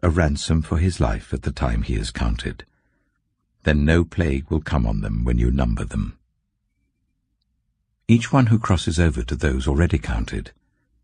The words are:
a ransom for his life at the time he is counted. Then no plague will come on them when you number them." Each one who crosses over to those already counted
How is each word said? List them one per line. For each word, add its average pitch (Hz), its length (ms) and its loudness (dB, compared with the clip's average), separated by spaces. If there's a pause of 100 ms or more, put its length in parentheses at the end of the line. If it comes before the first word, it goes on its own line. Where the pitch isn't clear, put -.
a 90 60 4
ransom 80 520 2
for 82 160 -2
his 90 220 0
life 55 340 -2
at - 80 -6
the 73 100 -6
time 58 300 -2
he 57 140 -4
is 52 160 -4
counted. - 540 -6 (1000)
Then 73 200 2
no 82 220 4
plague 71 440 -2
will 78 120 0
come 67 240 0
on 53 160 -2
them 53 220 -4
when 60 140 0
you 58 140 2
number 60 320 0
them." 52 340 -6 (1900)
Each 117 240 4
one 131 160 4
who 113 100 4
crosses 85 420 0
over 82 240 2
to - 120 -6
those 65 320 -2
already 78 300 2
counted - 540 -6 (520)